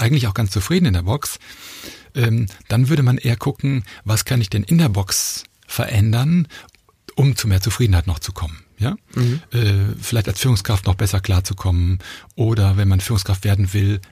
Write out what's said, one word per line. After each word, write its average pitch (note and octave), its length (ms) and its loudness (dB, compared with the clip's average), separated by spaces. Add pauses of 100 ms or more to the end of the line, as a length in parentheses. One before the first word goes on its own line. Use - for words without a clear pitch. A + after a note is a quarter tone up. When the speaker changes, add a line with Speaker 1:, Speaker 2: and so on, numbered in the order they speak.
Speaker 1:
eigentlich A#2 260 2
auch G2+ 80 -2
ganz A2 160 -2
zufrieden E3+ 360 0
in A2 80 2
der E2+ 80 0
Box. G#2+ 360 -4 (760)
Ähm, A2+ 320 0 (220)
dann B2 200 2
würde D3 160 2
man B2 140 4
eher C3 180 0
gucken, C#3 480 -2 (200)
was A2 200 0
kann B2+ 160 0
ich G#2+ 100 -2
denn G2+ 140 -2
in E3 140 4
der E3 120 4
Box - 540 -4 (220)
verändern, A#2+ 800 2 (680)
um C3+ 220 2
zu - 120 -2
mehr F#2+ 120 4
Zufriedenheit G2+ 460 2
noch - 120 -2
zu - 140 -10
kommen. D#2 320 -8 (140)
Ja? C3 180 -2 (180)
Speaker 2:
Mhm. B2 260 0 (120)
Speaker 1:
Äh, G#2 480 0
vielleicht A2 280 -2
als - 120 -4
Führungskraft A#2 460 0
noch F#2 100 2
besser G2 240 0
klarzukommen F#2 800 0 (340)
oder G#2+ 420 2
wenn G2+ 120 2
man F#2+ 120 4
Führungskraft G2+ 440 -2
werden G2 280 0
will, G2+ 280 0 (120)